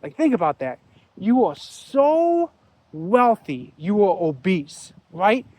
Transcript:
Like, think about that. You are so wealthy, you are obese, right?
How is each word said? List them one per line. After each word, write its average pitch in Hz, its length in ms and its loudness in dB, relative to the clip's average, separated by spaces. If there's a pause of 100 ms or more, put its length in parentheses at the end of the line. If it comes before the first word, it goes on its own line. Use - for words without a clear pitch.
Like, - 140 -14
think 302 180 2
about 170 240 -2
that. 131 200 -8 (380)
You 233 280 2
are 151 120 -2
so 330 920 0 (420)
wealthy, 185 840 -2
you 202 280 0
are 185 160 2
obese, 160 720 -4 (200)
right? 208 340 0 (120)